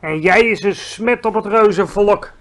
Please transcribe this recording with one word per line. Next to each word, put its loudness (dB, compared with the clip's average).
En -6
jij 2
is 0
een -2
smet -4
op -2
het -2
reuzenvolk 2